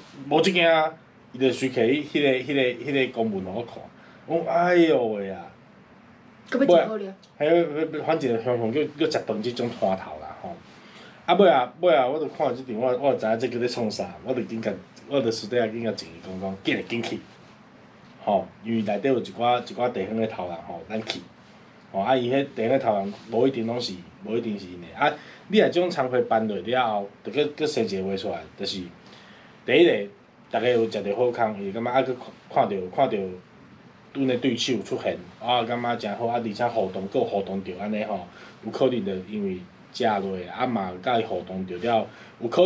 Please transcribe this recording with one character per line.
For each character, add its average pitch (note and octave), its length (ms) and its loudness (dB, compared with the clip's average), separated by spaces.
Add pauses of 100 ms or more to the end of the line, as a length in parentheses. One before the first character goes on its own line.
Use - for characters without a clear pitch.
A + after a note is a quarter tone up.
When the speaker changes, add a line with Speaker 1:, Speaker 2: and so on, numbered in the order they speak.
(300)
Speaker 1:
：“无 D3 120 4
即 F#3 100 4
件 E3+ 200 6
啊。” D#3+ 220 4 (400)
伊 C3 60 -14
就 C3 120 6
随 C3 200 -2
摕 B2+ 100 0
迄， C#3 220 4
迄 D3 180 -2
个， C#3+ 80 4
迄 B2+ 240 0
个， C#3 80 4 (300)
迄 C3+ 160 2
个 A2 60 -8
公 A2+ 200 0
文 F#2+ 100 -4
互 F#2 160 -6
我 A#2+ 60 -6
看。 - 100 -16 (520)
我 D#3+ 180 0
讲 - 80 -
：“哎 F3 220 4
呦 D3+ 320 6
喂 G2+ 240 -4
啊！” F#2 160 -12 (1040)
Speaker 2:
搁 B3+ 120 2
要 - 200 8
食 - 40 2
好 A3 100 -6
料。 G3 140 -8 (280)
Speaker 1:
尾， D3 100 2
嘿， E3+ 160 6 (400)
反 D#3+ 140 0
正 A#2 240 0
乡 B2 120 0
乡 A2+ 160 -2
叫， D3 120 0 (160)
叫 D3+ 200 2
食 - 60 -8
饭 G#2 160 -4
即 A#2+ 120 -4
种 A#2+ 140 -4
摊 A#2 120 -8 (180)
头 - 140 -10 (100)
啦， - 220 -14
吼。 - 120 -12 (720)
啊， F3 80 4
尾 F#3 160 8
啊， B2+ 300 4
尾 E3+ 160 6
啊， C3 100 6
我 C#3+ 140 0
就 D3 80 -2
看 C3+ 280 -2
即 C3 80 -12
场， B2+ 160 -8
我， B2 200 2
我 C3+ 140 2
就 B2 40 0
知 - 80 -2
影 A2+ 140 2
这 B2 80 -2
个 A#2 100 -4
咧 B2 100 0
创 A#2 220 -2
啥， F#2+ 240 -6 (100)
我 - 80 -4
就 B2 120 -2
紧 A2 180 -6
甲， G#2+ 100 -2 (380)
我 C#3 100 2
就 A2+ 120 2
私 G#2+ 160 -6
底 B2 100 -2
下 A#2 80 2
紧 A2+ 180 -6
甲 A2 100 -2
静 - 160 -10
怡 - 20 -18 (120)
讲 F#2+ 160 -10
讲 F#2+ 240 -6
：“紧 C#3 120 0
来 G2 80 -6
紧 A#2 180 -6
去。” - 180 -6 (1040)
吼， G2 240 2 (160)
因 A2+ 120 -2
为 A2+ 80 0
内 G#2 160 -2
底 C3+ 80 0
有 C3 100 4
一 G#2+ 60 -2
寡， A#2+ 360 0
一 A#2+ 140 -10
寡 A#2+ 180 0
地 F#2+ 140 -4
方 G#2+ 100 -4
的 A2+ 120 0
头 F2+ 200 -6
人 E2+ 80 -8 (120)
吼， E2+ 200 -10
咱 A2 160 -6
去。 - 160 -6 (720)
吼， G2 100 -2
啊， A#2+ 140 4
伊 B2 160 0
迄 C#3 140 2 (100)
地 A2+ 140 0
方 - 0 -
的 C3+ 100 4
头 A#2 180 2
人 G2+ 160 -2 (180)
无 A#2 160 4
一 C3+ 40 4
定 A#2 140 -2
拢 A#2+ 160 -4
是， G2+ 120 -6 (300)
无 G#2+ 140 -4
一 A#2 40 0
定 A2 160 -4
是 F#2+ 100 -12
因 F2+ 120 -14
的。 E2+ 80 -16 (100)
啊， C#3+ 140 2 (380)
你 G#3 100 6
若 D#3+ 80 6
即 E3+ 120 2
种 F3+ 100 2
参 C3+ 180 0
会 - 140 2
办 A2 260 2
落 G2+ 100 -2
了 A#2 300 0
后， G#2 220 -2 (140)
就 G#2+ 100 -8
搁， C#3+ 120 2 (120)
搁 D3+ 100 0
生 A#2 180 0
一 F#2+ 160 -4
个 F#2+ 60 -2
话 G2 80 -2
出 G2 140 -4
来， F#2+ 100 -6 (180)
就 G2+ 80 -8
是 G2 160 -6 (840)
第 A#2+ 80 2
一 E3 120 8
个， G#2+ 220 2 (420)
大 A2+ 120 0
家 A#2+ 80 2
有 A2+ 200 4
食 G2+ 140 -4
着 G2+ 120 0
好 B2 140 4
康， A2 320 -2
伊 G2 100 -6
感 A2+ 120 -4
觉 A#2+ 80 -2
啊， C3+ 100 4
搁 C3 120 0
看， - 120 -10 (240)
看 A#2+ 200 2
着， G2 80 -2 (180)
看 C3+ 140 4
着 A2 80 -2 (960)
阮 C#3 120 0
的 B2+ 120 2
对 B2+ 180 2
手 A2+ 280 0
出 B2+ 200 -6
现， - 140 -2 (240)
啊， A#2+ 220 2
感 A#2+ 160 -2
觉 A#2+ 180 -2
真 G2+ 200 -6
好， A#2 100 -4
啊， A#2 160 -2
而 A2+ 100 -4
且 A#2+ 120 -2
互 A2 260 0
动， F#2+ 160 -6
搁 C3+ 120 -2
互 G2+ 220 0
动 G2 220 -6
着 F2+ 140 -10
安 G#2 140 -6
尼 G#2+ 140 -2
吼， G2 200 -6 (400)
有 G#2+ 60 -8
可 C3+ 160 2
能 A#2 180 0
着 F#2+ 80 -4 (160)
因 G#2 160 -6
为 F#2 140 -4 (340)
食 A#2+ 120 -2
落， G2 320 0 (200)
啊 B2+ 80 -2
嘛， G2 280 -4 (100)
甲 A#2+ 160 2
伊 A2 40 -2
互 F#2 180 -4
动 F#2 260 -8
着 F2+ 100 -8
了， A2 300 0 (320)
有 A#2 80 -6
可 E3+ 180 4